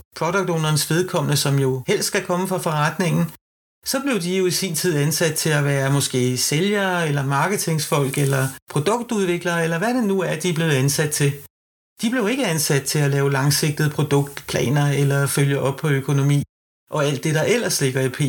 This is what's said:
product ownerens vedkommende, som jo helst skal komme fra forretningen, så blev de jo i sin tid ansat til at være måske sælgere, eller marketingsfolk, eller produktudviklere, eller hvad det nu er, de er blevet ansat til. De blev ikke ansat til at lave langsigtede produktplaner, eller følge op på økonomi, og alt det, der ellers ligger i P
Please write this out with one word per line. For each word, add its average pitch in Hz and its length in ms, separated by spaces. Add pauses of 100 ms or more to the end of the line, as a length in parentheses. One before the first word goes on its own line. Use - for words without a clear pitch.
(160)
product 180 340
ownerens 156 400
vedkommende, 160 480
som 139 220
jo 131 280
helst 196 200
skal 185 180
komme 180 220
fra 185 100
forretningen, 160 760 (540)
så 269 160
blev 254 200
de 180 160
jo 190 80
i 180 60
sin 175 240
tid 170 220
ansat 151 380
til - 140
at 147 140
være 139 280
måske 127 460
sælgere, 180 680
eller 143 180
marketingsfolk, 151 920
eller 135 300 (220)
produktudviklere, 175 960
eller 165 140
hvad 220 160
det 254 100
nu 196 180
er, 156 140
de 160 140
er 170 40
blevet 160 180
ansat 139 400
til. 143 220 (680)
De 233 80
blev 220 200
ikke 262 180
ansat 151 360
til - 160
at 143 120
lave 139 200
langsigtede 147 580
produktplaner, 143 1040
eller 139 360
følge 139 320
op 135 180
på 156 120
økonomi, 139 540 (460)
og 147 160
alt 147 180
det, 151 120
der 156 80
ellers 202 380
ligger 131 200
i 131 80
P - 200